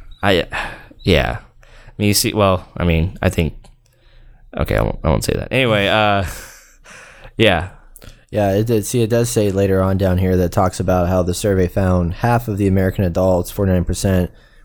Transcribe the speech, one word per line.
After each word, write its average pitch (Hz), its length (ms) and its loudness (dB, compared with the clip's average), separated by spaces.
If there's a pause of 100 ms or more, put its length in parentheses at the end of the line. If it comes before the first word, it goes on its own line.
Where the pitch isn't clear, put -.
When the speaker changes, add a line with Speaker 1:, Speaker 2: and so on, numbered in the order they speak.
(220)
Speaker 1:
I, 98 240 2 (560)
yeah. 71 380 0 (220)
I - 360 -20
mean, 104 120 0
you 104 40 2
see, - 200 -2
well, 95 340 0 (100)
I 87 80 -2
mean, 82 360 0
I 95 80 2
think, - 240 -2 (1040)
okay, - 200 -2
I 53 40 2
won't, - 220 -2
I - 60 0
won't 65 160 2
say - 80 0
that. - 180 -6
Anyway, 110 360 0
uh, 101 380 2 (560)
<laughs> - 560 -20
yeah. 92 320 2 (640)
Speaker 2:
Yeah, 98 200 0
it 107 120 2
did. 110 180 0
See, 117 200 0
it 104 80 -2
does 117 180 0
say 104 220 0
later 95 280 2
on 95 200 2
down 92 180 2
here 92 200 2
that 90 140 0
talks 92 280 0
about 90 280 0
how 92 140 2
the 90 140 -2
survey 95 320 0
found 90 480 0
half 117 320 0
of 101 100 -4
the 101 80 0
American 95 380 0
adults, 90 480 0
forty-nine 92 340 0
percent, 92 460 0 (340)